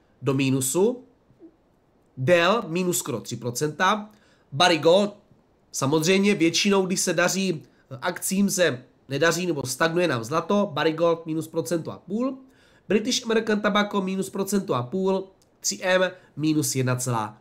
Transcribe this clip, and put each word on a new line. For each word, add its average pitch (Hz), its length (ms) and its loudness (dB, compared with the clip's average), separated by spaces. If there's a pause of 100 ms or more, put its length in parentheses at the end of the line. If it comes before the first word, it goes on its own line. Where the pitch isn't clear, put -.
(220)
do 131 120 0
mínusu, 139 680 0 (1120)
Dell 175 500 4
minus 175 320 -2
skoro 120 220 -6
tři 110 160 -10
procenta, 151 720 -2 (420)
Barrick 165 300 4
Gold, 196 340 4 (560)
samozřejmě 180 640 2
většinou, 185 520 2
když 180 140 -2
se 185 120 0
daří, 175 500 0 (400)
akcím 190 480 0
se 160 340 0 (240)
nedaří 165 380 0
nebo 143 200 -2
stagnuje 165 420 0
nám 120 160 -2
zlato, 165 480 0
Barrick 156 260 0
Gold 170 280 0
minus 160 220 -4
procento 160 440 -4
a 95 60 -14
půl, 254 400 -4 (500)
British 220 360 0
American 214 360 0
Tobacco 208 420 0
minus 190 280 -4
procento 196 440 -2
a 123 80 0
půl, 190 460 -2 (320)
tři - 220 -6
M 185 280 2 (260)
minus 151 380 0
jedna 127 220 0
celá 113 440 -4